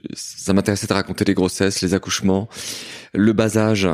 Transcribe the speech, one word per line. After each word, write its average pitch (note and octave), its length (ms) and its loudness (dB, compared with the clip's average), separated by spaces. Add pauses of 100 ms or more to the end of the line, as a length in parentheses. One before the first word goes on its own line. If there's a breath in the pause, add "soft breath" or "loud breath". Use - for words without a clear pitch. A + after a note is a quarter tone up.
(140)
ça - 380 -6
m'intéressait G2+ 340 0
de - 60 -2
raconter G2 320 0
les G2 100 2
grossesses, F#2+ 480 0
les F#2 120 0
accouchements, F#2+ 540 0 (680 loud breath)
le G#2+ 180 4
bas G#2+ 240 2
âge G#2+ 380 4